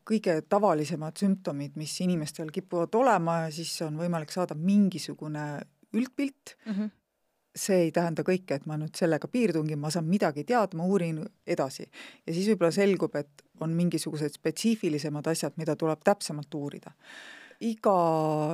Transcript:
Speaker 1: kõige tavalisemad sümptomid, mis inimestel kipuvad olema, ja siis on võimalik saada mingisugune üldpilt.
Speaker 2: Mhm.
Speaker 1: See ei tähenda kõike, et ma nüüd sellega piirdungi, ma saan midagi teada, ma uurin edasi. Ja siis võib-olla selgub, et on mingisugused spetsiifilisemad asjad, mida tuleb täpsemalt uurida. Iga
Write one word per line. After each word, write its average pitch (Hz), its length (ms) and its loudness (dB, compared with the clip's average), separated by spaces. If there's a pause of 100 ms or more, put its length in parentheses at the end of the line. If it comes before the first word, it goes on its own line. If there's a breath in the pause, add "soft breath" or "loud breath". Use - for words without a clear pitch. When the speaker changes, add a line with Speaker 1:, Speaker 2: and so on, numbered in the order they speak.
Speaker 1:
kõige 196 420 2
tavalisemad 156 720 2
sümptomid, 160 580 -2
mis 151 160 -6 (100)
inimestel 160 500 -2
kipuvad 175 440 -2
olema, 170 460 4
ja 156 100 -6
siis 160 180 -8 (140)
on 151 140 -6
võimalik 165 340 -2
saada 175 240 -2
mingisugune 156 880 0 (480)
üldpilt. 262 640 -4 (100)
Speaker 2:
Mhm. 208 260 -4 (600)
Speaker 1:
See 185 300 2
ei 160 100 2
tähenda 165 320 0
kõike, 185 300 0
et 139 100 -10
ma 151 80 -6
nüüd 151 240 -6
sellega 160 320 0
piirdungi, 160 480 0
ma 151 120 -4
saan 160 200 -2
midagi 170 340 0
teada, 226 300 2
ma 170 160 -2
uurin 165 300 0 (260)
edasi. 160 380 -2 (420 loud breath)
Ja 160 80 -4
siis 190 160 0
võib-olla 170 240 4
selgub, 190 400 2
et - 300 -8 (180)
on 165 160 -2
mingisugused 156 560 0
spetsiifilisemad 156 960 -2
asjad, 165 260 -2
mida 151 220 -2
tuleb 160 240 0
täpsemalt 165 520 0
uurida. 143 360 -8 (720 loud breath)
Iga 220 340 2 (600)